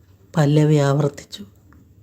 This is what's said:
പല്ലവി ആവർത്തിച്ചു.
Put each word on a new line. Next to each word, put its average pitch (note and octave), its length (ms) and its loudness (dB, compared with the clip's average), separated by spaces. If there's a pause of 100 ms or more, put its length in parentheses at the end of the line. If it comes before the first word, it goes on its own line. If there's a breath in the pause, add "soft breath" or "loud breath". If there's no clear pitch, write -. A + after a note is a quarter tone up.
(380)
പല്ലവി D3+ 380 2
ആവർത്തിച്ചു. C#3+ 720 -2 (580)